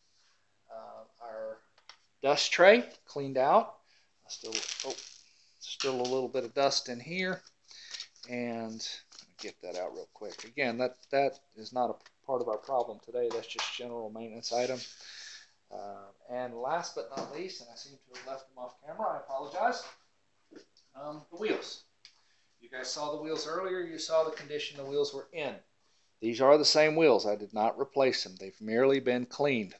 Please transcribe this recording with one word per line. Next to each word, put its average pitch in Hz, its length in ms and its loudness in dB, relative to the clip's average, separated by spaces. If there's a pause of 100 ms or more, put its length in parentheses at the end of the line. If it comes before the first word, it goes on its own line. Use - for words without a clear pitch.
(680)
Uh, 110 360 -16 (200)
our 110 340 -10 (600)
dust - 300 2
tray, 190 340 10 (220)
cleaned 135 320 -4
out. 175 380 6 (500)
I - 40 -20
still, 113 240 -8 (320)
oh, 131 100 -6 (640)
still - 340 -2
a 123 80 0
little 127 240 0
bit 107 160 -2
of 113 100 -10
dust 139 360 2
in 123 100 -8
here. 185 440 -4 (840)
And 113 580 -6 (540)
get 101 220 -12
that 87 140 -8
out 90 180 -6
real 90 200 -12
quick. - 280 -12
Again, 120 360 -2
that, 127 180 -2 (160)
that 139 260 2 (180)
is 110 160 -16
not 123 180 0
a - 360 -14
part 123 160 0
of 120 60 -2
our 107 100 -2
problem 117 460 -2
today. 120 280 -2
That's 113 140 -6
just - 300 -8
general 117 340 -8
maintenance 113 420 -10
item. 123 280 0 (920)
Uh, 101 360 -14 (200)
and 123 260 -8
last 151 420 -4
but 131 200 -8
not 135 200 -8
least, 180 240 -10
and 120 120 -20
I 117 40 -20
seem 139 160 -18
to 131 260 -20
have - 100 -14
left 135 200 -12
them 123 160 -14
off 123 100 -14 (100)
camera, 175 300 -4
I - 40 -8
apologize, 156 640 -2 (1160)
um, 151 300 -10
the 170 80 -14
wheels. - 460 -4 (760)
You 117 80 -20
guys 127 220 -8
saw 151 220 -4
the 151 100 -6
wheels 156 240 -4
earlier. 185 360 -4
You 165 160 -8
saw 160 260 2
the 156 100 -2
condition 147 420 -6
the 139 80 -10
wheels 139 300 0
were 135 180 -10
in. 139 220 -4 (640)
These 113 200 -2
are 139 180 10
the 147 60 2
same 156 320 6
wheels. 123 280 8
I 107 120 2
did 104 180 -12
not 107 240 2
replace 135 460 2
them. 95 140 -12
They've 95 220 -12
merely 123 380 6
been 123 280 2
cleaned, 123 540 0